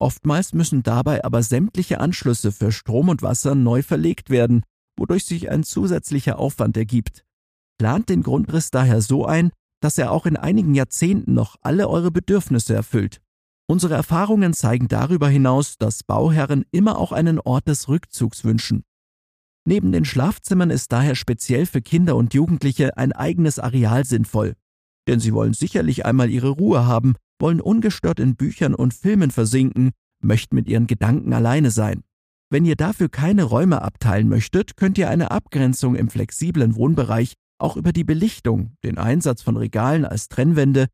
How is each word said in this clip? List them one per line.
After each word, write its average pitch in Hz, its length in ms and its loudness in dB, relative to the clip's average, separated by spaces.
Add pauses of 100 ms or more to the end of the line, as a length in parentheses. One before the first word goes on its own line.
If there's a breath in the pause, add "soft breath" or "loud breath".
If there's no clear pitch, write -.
Oftmals 147 520 -2
müssen 160 300 0
dabei 123 420 -2
aber 117 200 0
sämtliche 175 560 -2
Anschlüsse 123 500 -2
für 107 220 -2
Strom 127 360 0
und 160 140 0
Wasser 135 320 -2
neu 123 280 2
verlegt 160 480 -2
werden, 120 340 4 (340)
wodurch - 260 -2
sich 170 240 -6
ein 156 140 0
zusätzlicher 160 800 -4
Aufwand 113 360 -2
ergibt. 113 480 -4 (540)
Plant 131 300 0
den 170 140 2
Grundriss 151 480 -2
daher 127 300 2
so 135 260 0
ein, 165 240 2 (300)
dass - 180 -2
er - 140 0
auch 160 140 0
in 160 100 0
einigen 165 380 0
Jahrzehnten 175 600 0
noch 113 260 0
alle 175 280 0
eure 117 220 0
Bedürfnisse 170 640 0
erfüllt. 107 460 -2 (460)
Unsere 165 280 0
Erfahrungen 185 580 0
zeigen 123 360 0
darüber 143 400 0
hinaus, 139 500 2
dass 110 260 -4
Bauherren 143 680 0
immer 208 280 2
auch - 140 -4
einen 165 280 0
Ort 127 260 -2
des 147 220 -2
Rückzugs - 560 -4
wünschen. 113 400 0 (800)
Neben 190 260 2
den 170 140 2
Schlafzimmern 175 640 0
ist 139 240 -4
daher 131 220 0
speziell 123 500 -2
für 143 160 -4
Kinder 165 360 2
und 117 180 0
Jugendliche 143 640 0
ein - 140 0
eigenes 160 460 -2
Areal 123 460 0
sinnvoll. 110 500 -2 (540)
Denn 123 100 2
sie 110 140 0
wollen 110 220 0
sicherlich - 500 -2
einmal 127 240 2
ihre 127 220 0
Ruhe 151 360 2
haben, 123 280 2 (260)
wollen 165 200 2
ungestört 208 600 0
in 127 160 2
Büchern 139 380 0
und 127 200 2
Filmen 185 360 2
versinken, 127 600 2 (320)
möchten 107 320 0
mit 123 140 0
ihren 113 180 2
Gedanken 120 460 0
alleine 120 380 2
sein. 107 340 -2 (460)
Wenn 151 160 2
ihr 151 100 2
dafür 175 320 -2
keine 180 360 0
Räume 139 380 2
abteilen 110 460 0
möchtet, 110 480 0
könnt 190 220 0
ihr 165 100 2
eine 156 220 0
Abgrenzung 131 680 0
im 113 140 0
flexiblen 113 640 -2
Wohnbereich 123 580 0 (240)
auch - 200 -4
über 170 140 0
die 170 120 -2
Belichtung, 123 800 -2
den 107 160 -6
Einsatz 131 420 0
von 113 160 -2
Regalen 113 480 -2
als - 240 -6
Trennwände 135 640 2